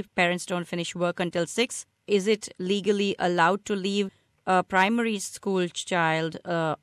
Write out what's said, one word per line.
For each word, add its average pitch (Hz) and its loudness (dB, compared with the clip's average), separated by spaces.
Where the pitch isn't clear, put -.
parents 175 0
don't 175 -4
finish 170 -4
work 175 -2
until 170 -2
six. - -2
Is 202 2
it - -14
legally 202 2
allowed 175 2
to 214 -4
leave 196 -2
a 185 4
primary 214 2
school 190 -2
child, 165 0
uh, 165 0